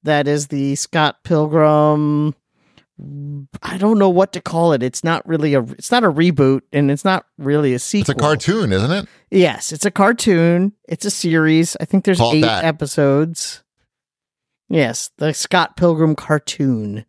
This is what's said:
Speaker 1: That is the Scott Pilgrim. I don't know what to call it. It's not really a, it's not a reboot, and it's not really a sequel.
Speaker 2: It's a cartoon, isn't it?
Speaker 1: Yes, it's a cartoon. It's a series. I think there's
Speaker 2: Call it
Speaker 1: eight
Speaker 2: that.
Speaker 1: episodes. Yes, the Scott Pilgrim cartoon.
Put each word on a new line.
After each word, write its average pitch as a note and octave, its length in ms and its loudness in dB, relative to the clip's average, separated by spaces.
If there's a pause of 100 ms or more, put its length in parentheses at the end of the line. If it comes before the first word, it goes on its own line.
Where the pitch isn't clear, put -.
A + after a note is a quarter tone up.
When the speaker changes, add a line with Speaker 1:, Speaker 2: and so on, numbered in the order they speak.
Speaker 1:
That D3 260 0
is D3 200 -2
the C#3 260 -4
Scott - 500 -2
Pilgrim. D3+ 1080 2 (1300)
I - 160 -8
don't G#3+ 200 2
know G3 100 6
what F#3 240 2
to F3 80 -8
call E3 320 0
it. B2 100 0
It's B2+ 220 -6
not E3 240 -2
really D3+ 260 0
a, C3 80 2
it's - 300 -6
not A#3+ 100 2
a G3 80 4
reboot, C#3+ 520 2 (100)
and C#3+ 180 2
it's C#3+ 140 -4
not F#3+ 220 -2 (120)
really C#3+ 360 0
a B2 40 -4
sequel. - 340 -2
Speaker 2:
It's - 80 -2
a - 40 0
cartoon, D#3 480 0
isn't G2+ 180 0
it? F#3+ 160 -4 (240)
Speaker 1:
Yes, F3 400 2
it's D#3 140 -8
a G3+ 60 0
cartoon. F#3+ 840 2 (160)
It's - 160 -8
a G3+ 60 -4
series. D#3+ 680 0
I E3 40 -6
think G3 200 0
there's F#3 140 2
Speaker 2:
Call F#3+ 140 2
it D#3 60 2
Speaker 1:
eight - 20 4
Speaker 2:
that. A2+ 240 0
Speaker 1:
episodes. D3+ 1000 -2 (1040)
Yes, C3+ 500 -2
the D#3 160 -2
Scott - 420 -2
Pilgrim D#3+ 400 2
cartoon. A2+ 920 -4